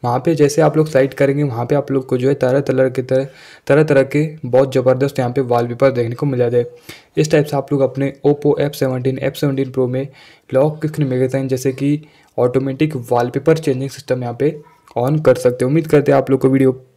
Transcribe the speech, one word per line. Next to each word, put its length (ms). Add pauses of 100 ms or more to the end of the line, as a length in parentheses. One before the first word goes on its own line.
वहाँ 200
पे 100
जैसे 280
आप 140
लोग 120
स्लाइड 260
करेंगे, 280
वहाँ 240
पे 80
आप 160
लोग 160
को 120
जो 100
है 60
तरह-तरह 540
के 140
तरह, 240 (400)
तरह-तरह 400
के 200 (200)
बहुत 280
ज़बरदस्त 440
यहाँ 140
पे 100
वॉलपेपर 480
देखने 240
को 120
मिल 120
जाते 200
हैं। 80 (500)
इस 140
टाइप 160
से 100
आप 160
लोग 80
अपने 320 (140)
Oppo 340
एफ़ 120
सेवनटीन, 460
एफ़ 160
सेवनटीन 360
प्रो 160
में 200 (480)
लॉक 320
स्क्रीन 220
मैगज़ीन 400
जैसे 240
कि 280 (380)
ऑटोमेटिक 580 (140)
वॉलपेपर 480
चेंजिंग 320
सिस्टम 320
यहाँ 180
पे 160 (420)
on 260
कर 100
सकते 300
हैं। 60
उम्मीद 160
करते 260
हैं 60
आप 120
लोग 100
को 80
वीडियो 240 (240)